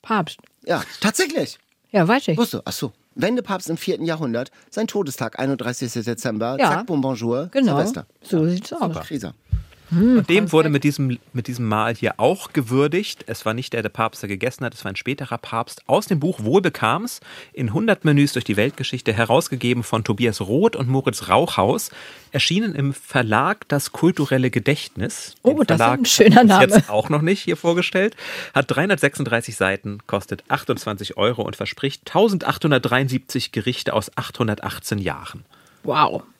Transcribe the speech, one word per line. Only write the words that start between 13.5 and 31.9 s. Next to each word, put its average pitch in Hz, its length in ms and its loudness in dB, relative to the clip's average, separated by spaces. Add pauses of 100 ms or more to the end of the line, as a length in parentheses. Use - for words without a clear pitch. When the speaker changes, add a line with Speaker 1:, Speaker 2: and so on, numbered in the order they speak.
Speaker 3:
nicht 120 220 -6
der, 117 80 -2
der 104 80 -4
Papst, - 320 -4
der 101 80 -10
gegessen 104 340 -4
hat, 120 80 -6
es - 100 -20
war 101 80 -8
ein 95 60 -10
späterer 127 400 -6
Papst. - 500 -8
Aus 180 200 2
dem 175 140 0
Buch 165 220 -2
Wohl 139 200 4
bekam's, 165 580 -2 (320)
in 120 220 -4
hundert 208 320 0
Menüs 143 260 4
durch 120 140 -4
die 107 100 0
Weltgeschichte, 117 560 -2
herausgegeben 120 680 2
von 113 200 -2
Tobias 113 380 0
Roth 139 340 2
und 127 140 -4
Moritz 131 400 -2
Rauchhaus, 123 600 2 (420)
erschienen 180 420 0
im 139 200 -2
Verlag 127 720 0
Das - 240 -2
kulturelle 135 580 2
Gedächtnis. - 920 -4
Speaker 1:
Oh, 240 100 6
Speaker 3:
Den 294 140 2
Speaker 1:
das 160 100 4
ist - 60 4
Speaker 3:
Verlag - 180 4
Speaker 1:
ein 247 60 2
schöner 214 300 8
Speaker 3:
hat 247 80 12
es 220 40 8
Speaker 1:
Name. 190 180 8 (100)
Speaker 3:
jetzt 180 140 6
auch 107 200 0
noch 147 120 2
nicht 185 200 0
hier 165 160 -2
vorgestellt. 180 580 0 (380)
Hat 139 160 2
dreihundertsechsunddreißig 135 840 0
Seiten, 98 520 -2
kostet - 420 -6
achtundzwanzig 113 680 -4
Euro 113 240 0
und - 140 -6
verspricht - 500 -8 (520)